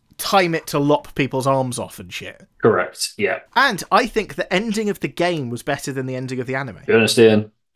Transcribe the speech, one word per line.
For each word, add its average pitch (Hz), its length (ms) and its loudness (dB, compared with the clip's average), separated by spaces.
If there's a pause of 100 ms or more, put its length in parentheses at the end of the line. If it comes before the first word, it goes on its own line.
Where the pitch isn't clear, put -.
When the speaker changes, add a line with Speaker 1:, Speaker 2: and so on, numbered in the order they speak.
(160)
Speaker 1:
time 185 380 0
it 160 140 -6
to 151 100 -2
lop 143 380 0
people's 135 320 -2
arms 127 320 0
off - 180 -12
and 90 140 -16
shit. - 340 -14 (160)
Speaker 2:
Correct, 92 560 0
yeah. 95 220 -2 (160)
Speaker 1:
And 247 340 2
I 233 160 4
think 208 300 -6
the - 160 -6
ending 208 360 -2
of 196 120 -4
the 160 80 -4
game 160 420 -2
was 117 140 -8
better 143 280 -4
than 131 140 -6
the 131 100 -8
ending 127 240 -8
of 117 60 -6
the 127 80 -6
anime. 135 320 -8
Speaker 2:
Be - 80 0
honest, 110 240 4
Ian, 110 320 8 (260)